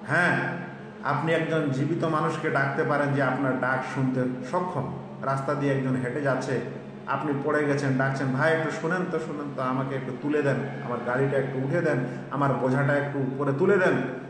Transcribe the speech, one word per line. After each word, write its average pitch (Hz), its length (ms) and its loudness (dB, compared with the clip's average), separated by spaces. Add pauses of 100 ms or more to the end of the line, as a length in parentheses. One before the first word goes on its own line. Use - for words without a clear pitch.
হ্যাঁ, 160 560 2 (420)
আপনি 143 280 0
একজন 160 380 2
জীবিত 151 340 0
মানুষকে 156 460 0
ডাকতে 139 340 2
পারেন 143 300 2
যে 143 80 2
আপনার 127 380 2
ডাক 127 240 0 (100)
শুনতে 131 260 0 (300)
সক্ষম। 180 420 -2 (300)
রাস্তা 135 320 0
দিয়ে 139 220 2
একজন 127 200 0
হেঁটে 127 260 -2
যাচ্ছে, 127 380 0 (460)
আপনি 147 260 -2 (120)
পড়ে 151 200 2
গেছেন, 139 340 2
ডাকছেন, 135 280 0
"ভাই, 143 260 2
একটু 160 180 0
শুনেন 180 400 -2
তো, 160 80 -2
শুনেন 147 380 -6
তো, 135 60 -4
আমাকে 135 320 0
একটু 131 180 -4 (100)
তুলে 147 200 2
দেন, 135 140 2 (280)
আমার 120 220 -4
গাড়িটা 135 300 2
একটু 131 220 0
উঠে 139 220 0
দেন, 151 160 2 (340)
আমার 139 220 2
বোঝাটা 131 400 2
একটু 139 260 0
উপরে 135 400 0
তুলে 190 180 6
দেন।" 180 160 4 (380)